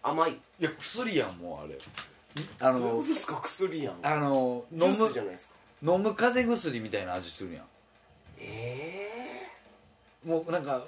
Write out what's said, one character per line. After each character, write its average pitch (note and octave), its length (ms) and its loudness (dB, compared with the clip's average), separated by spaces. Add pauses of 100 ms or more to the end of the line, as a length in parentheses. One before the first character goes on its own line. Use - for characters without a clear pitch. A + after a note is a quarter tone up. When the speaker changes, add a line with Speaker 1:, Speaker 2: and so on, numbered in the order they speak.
Speaker 1:
甘 D#3+ 260 4
い？ - 20 -2
Speaker 2:
い - 60 -10 (220)
や、 D#3+ 100 2
薬 A3+ 480 -2
や A#2+ 80 4
ん、 F2+ 120 -10
も E2+ 240 -10
う、 D2+ 40 -12
あ - 20 -12
れ。 C#2+ 100 -12 (800)
あ C3 140 6
の、 B2+ 80 2
Speaker 1:
ど A#2+ 40 0
う A#2+ 40 2
い - 20 2
う D3+ 60 2
こ D3+ 60 2
と - 40 -4
で D#4+ 60 2
す - 140 2
か？ D3+ 140 -4
薬 E3 440 0
や - 60 -4
ん。 - 120 -12
Speaker 2:
あ D3+ 140 2
の、 C3 560 2
Speaker 1:
ジ E3 120 4
ュ F#3+ 40 8
ー G#3+ 180 6
ス - 60 0
じ B2 80 -2
ゃ - 20 -4
な G2 60 -6
い - 20 -8
で F2+ 60 -12
す - 100 -14
か。 - 60 -20 (300)
Speaker 2:
飲 D3 80 2
む、 - 20 8
飲 F#3+ 100 4
む G#3 120 2
風 A#3+ 260 4
邪 A#3 120 4
薬 C#3+ 280 0
み G#2+ 80 -6
た G#2 100 0
い F#2 60 -4
な F2+ 80 -4
味 F2+ 180 -6
す - 140 -10
る E2+ 80 -10
や D#2 80 -12
ん。 - 40 -18 (720)
Speaker 1:
え C#3 720 -8 (1160)
え。 - 20 -6
Speaker 2:
も E3 180 2
う E3 60 -4
な F3 80 2
ん C#3+ 60 -6
か C3 220 -2